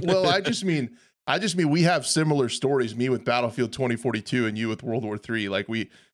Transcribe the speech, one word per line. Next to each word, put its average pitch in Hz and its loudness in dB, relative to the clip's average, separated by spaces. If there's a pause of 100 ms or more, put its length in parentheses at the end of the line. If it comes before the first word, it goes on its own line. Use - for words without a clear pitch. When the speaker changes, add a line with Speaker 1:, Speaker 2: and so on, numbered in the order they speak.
Speaker 1:
well, 185 2
I 185 4
Speaker 2:
<laughs> - -
Speaker 1:
just 202 -4
mean, 151 -2 (320)
I 139 2
just 180 -2
mean 165 2
we 165 4
have 165 2
similar 151 2
stories, 123 0
me 123 0
with 120 0
Battlefield 120 0
twenty 123 0
forty-two 117 0
and 107 -4
you 113 -2
with 107 -6
World 120 -4
War 107 -6
Three. 107 -4
Like, 98 -2
we, 113 -4 (240)